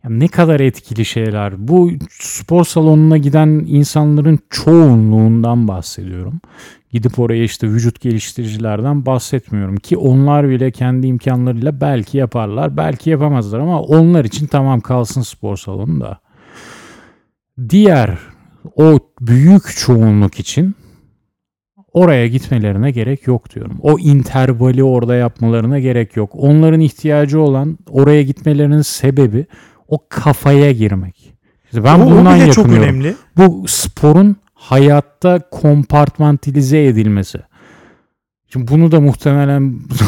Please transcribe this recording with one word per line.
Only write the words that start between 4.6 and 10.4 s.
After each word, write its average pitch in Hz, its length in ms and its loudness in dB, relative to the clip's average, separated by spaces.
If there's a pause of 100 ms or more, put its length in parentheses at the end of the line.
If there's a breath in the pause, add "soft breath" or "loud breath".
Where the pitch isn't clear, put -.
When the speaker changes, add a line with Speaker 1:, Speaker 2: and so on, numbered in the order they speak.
Speaker 1:
bahsediyorum. 92 720 -10 (520 loud breath)
Gidip 117 260 -4
oraya 117 260 -2
işte 110 240 -6
vücut 113 320 -2
geliştiricilerden 113 1040 -6
bahsetmiyorum 113 680 -6
ki - 200 -4
onlar 139 520 0